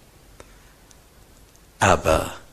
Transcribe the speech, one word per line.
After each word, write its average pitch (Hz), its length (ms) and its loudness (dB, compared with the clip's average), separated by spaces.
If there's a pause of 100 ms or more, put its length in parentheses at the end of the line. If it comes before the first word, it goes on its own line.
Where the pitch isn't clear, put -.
(1800)
aber 80 540 0 (200)